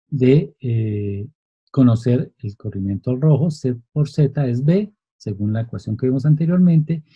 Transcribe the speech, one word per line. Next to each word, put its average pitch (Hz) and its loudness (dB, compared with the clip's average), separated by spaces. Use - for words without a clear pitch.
de, 135 2
eh, 104 -4
conocer 123 2
el 104 -12
corrimiento 98 -6
al 127 -4
rojo, 156 2
C 127 -4
por 151 -2
Z 147 -2
es 123 -2
B, 196 0
según 104 -6
la 113 -2
ecuación 113 -8
que 131 -4
vimos 131 0
anteriormente, 165 2